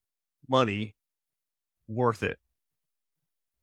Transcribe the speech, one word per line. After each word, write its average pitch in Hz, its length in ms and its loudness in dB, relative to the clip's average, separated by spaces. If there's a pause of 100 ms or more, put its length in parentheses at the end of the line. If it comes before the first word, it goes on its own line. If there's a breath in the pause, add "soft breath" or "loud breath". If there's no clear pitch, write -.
(480)
money 110 480 0 (920)
worth 113 360 0
it? 85 140 -2 (1300)